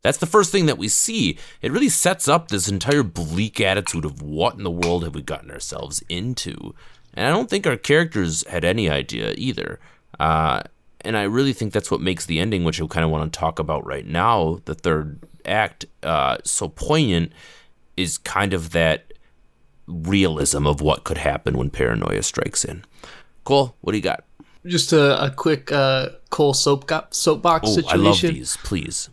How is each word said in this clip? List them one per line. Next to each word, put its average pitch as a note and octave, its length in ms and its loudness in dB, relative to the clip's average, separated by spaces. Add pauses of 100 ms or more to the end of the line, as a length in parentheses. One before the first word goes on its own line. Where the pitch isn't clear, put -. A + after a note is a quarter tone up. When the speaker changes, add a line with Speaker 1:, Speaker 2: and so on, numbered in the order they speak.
Speaker 1:
That's C3+ 160 2
the F3 80 0
first G3 260 4
thing F#3 140 4
that C3 120 2
we F#2+ 80 -6
see. G3 520 0 (220)
It B2+ 120 -4
really B3 160 2
sets - 400 0
up E3 200 2
this F#2+ 200 -2
entire G#2 340 2
bleak F2 580 -4
attitude G2 440 0
of D2 180 -8
what D2+ 320 -2
in G2+ 80 -14
the F2+ 80 -4
world E2+ 320 0
have D#2+ 140 -6
we D2 60 -8
gotten D2 280 -10
ourselves - 580 -8
into. - 640 -6 (420)
And G#2+ 120 -2
I C3+ 40 2
don't A3 200 0
think G3 160 -2
our C3 100 2
characters A2+ 680 0
had E2+ 180 -4
any F#2+ 240 2
idea A1+ 480 -2
either. - 440 -6 (400)
Uh, D#2 420 2 (380)
and A2 160 -4
I G#2 80 0
really B2+ 280 2
think G#2+ 200 -4
that's - 180 -2
what - 100 0
makes F2+ 260 -2
the D#2+ 120 0
ending, F#2+ 240 0
which E2 180 0
I D#2+ 60 -2
kinda E2 220 0
wanna D#2 220 0
talk D#2+ 280 -4
about D2+ 260 -2
right C#2 220 -8
now, F2 600 2
the D#2 100 -6
third D#2 420 -2 (260)
act, G#2 400 -2 (200)
uh, C2+ 400 0
so - 240 -4
poignant, A#2 640 0 (640)
is F2+ 220 -4
kind G2 360 -2
of E2 160 -4
that E2 340 2 (840)
realism D#2+ 800 2
of D2 140 2
what D2+ 240 2
could - 140 -4
happen C#2 380 -2
when B1+ 140 -2
paranoia G1+ 520 0
strikes - 420 -4
in. - 200 -10 (600)
Cole, C#3 360 2
what - 120 -4
do G#2+ 60 0
you - 40 -4
got? - 220 -4 (420)
Speaker 2:
Just F3 260 0
a, C#3+ 320 6
a C#3 60 0
quick, C#3+ 420 -2
uh, C3+ 380 2 (200)
Cole D3 240 4
soap C#3 320 2
go-, D#3+ 240 -2
soapbox D#3+ 600 2
Speaker 1:
Ooh, G#2 40 4
Speaker 2:
situation. - 260 4
Speaker 1:
I G2+ 80 6
love G2+ 120 6
these, D2 440 -2
please. - 480 -4